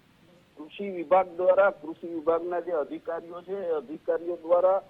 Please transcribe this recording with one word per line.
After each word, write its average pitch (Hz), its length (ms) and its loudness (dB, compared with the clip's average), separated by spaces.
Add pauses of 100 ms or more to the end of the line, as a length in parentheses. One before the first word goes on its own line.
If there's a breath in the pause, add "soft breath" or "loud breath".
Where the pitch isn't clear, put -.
(580)
કૃષિ 196 320 -10
વિભાગ 175 460 2
દ્વારા, 185 340 4
કૃષિ 165 360 -10
વિભાગના 170 540 -2
જે 175 100 -8
અધિકારીઓ 165 720 -6
છે, 180 100 -12
એ 196 180 -4
અધિકારીઓ 160 640 -4
દ્વારા 175 540 4